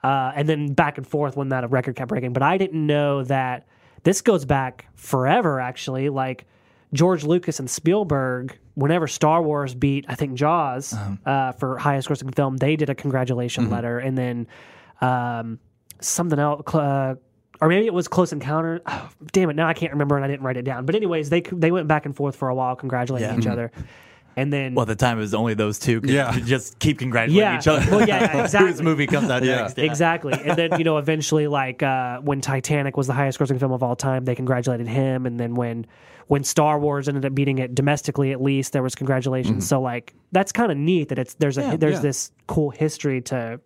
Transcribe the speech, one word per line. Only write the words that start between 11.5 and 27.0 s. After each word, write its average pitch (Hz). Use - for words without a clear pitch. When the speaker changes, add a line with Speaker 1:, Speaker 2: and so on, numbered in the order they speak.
Speaker 1:
for 131
highest 139
grossing 135
film, 135
they 139
did 151
a 139
congratulation 123
Speaker 3:
Mm-hmm. 107
Speaker 1:
letter. 120
And 131
then, 123
um, 120
something 165
else, 147
cl-, 156
uh, 135
or 160
maybe 196
it 196
was 180
Close 180
Encounter. 160
Oh, -
damn 185
it, 143
now 160
I 165
can't 160
remember 143
and 139
I 139
didn't 139
write 127
it 123
down. 127
But 160
anyways, 170
they, 170
they 170
went 175
back 151
and 139
forth 139
for 135
a 127
while 127
congratulating 123
Speaker 2:
Yeah. 110
Speaker 1:
each 113
Speaker 3:
Mm-hmm. 117
Speaker 1:
other. 117
And 139
then 135
Speaker 2:
Well, 123
at 107
the 110
time, 117
it -
was 104
only 110
those 107
two 113
could 131
Speaker 3:
Yeah. 131
Speaker 2:
just 120
keep 147
congratulating 123